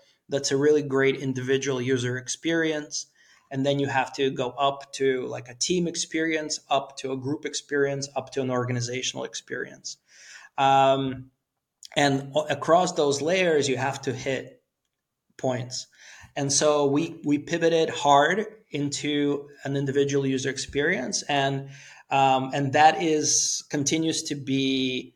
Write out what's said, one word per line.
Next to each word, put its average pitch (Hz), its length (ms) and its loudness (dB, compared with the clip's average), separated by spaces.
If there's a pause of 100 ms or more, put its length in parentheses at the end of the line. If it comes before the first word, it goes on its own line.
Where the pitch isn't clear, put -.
(300)
that's 139 220 -2
a 139 60 2
really 147 260 6
great 135 340 4
individual 131 640 -2
user 123 360 0
experience. 156 920 -4 (440)
And 135 140 -2
then 139 140 2
you 135 80 0
have 127 260 0
to 135 160 0
go 127 220 -2
up 139 420 -2
to, 131 340 0
like, 123 220 -12
a 123 60 -18
team 180 320 0
experience, 160 720 -4 (100)
up 135 280 -2
to 131 140 -6
a 135 60 -4
group 135 280 -6
experience, 139 720 -2
up 135 180 -6
to 139 80 -2
an 127 100 -2
organizational 123 760 -4
experience. - 720 -12 (600)
Um, 135 760 4 (640)
and 139 400 2
a-, 151 220 0
across 175 360 2
those 143 300 2
layers, 165 440 2
you 127 100 0
have 135 260 -4
to 127 100 -4
hit - 480 -6 (760)
points. 123 500 -4 (480)
And 139 180 -2
so 147 320 4
we, 147 380 0
we 147 160 2
pivoted 165 500 2
hard 151 560 4 (240)
into 143 760 -2 (160)
an 139 120 -4
individual 139 520 0
user 135 240 -2
experience. 165 720 -2
And, 139 460 -2 (420)
um, 135 420 2
and 139 200 0
that 156 280 6
is, 151 680 0
continues 160 540 -2
to 147 120 -6
be, 131 800 -2